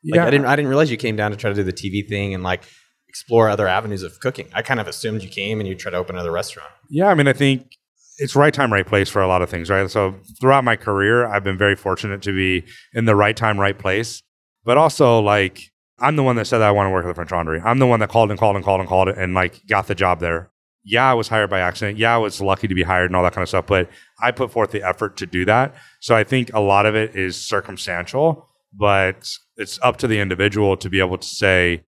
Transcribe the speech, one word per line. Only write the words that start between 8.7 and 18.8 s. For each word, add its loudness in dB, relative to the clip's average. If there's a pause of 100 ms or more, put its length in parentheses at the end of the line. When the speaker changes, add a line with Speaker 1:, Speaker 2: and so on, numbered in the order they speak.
Speaker 2:
right 2
place 2
for 0
a 2
lot 2
of -2
things, -8
right? 0
So -2 (240)
throughout 4
my 2
career, 2
I've -2
been -2
very 2
fortunate -6
to -6
be 0 (280)
in -2
the 4
right 4
time, -2
right 0
place. -4 (420)
But 2
also, 4
like, 0 (280)
I'm 2
the 2
one 2
that -2
said 0
that 4
I 6
wanna 2
work 0
at -6
the -6
French -8
Laundry. -2
I'm 2
the 4
one 4
that -2
called 4
and -6
called 2
and -6
called 0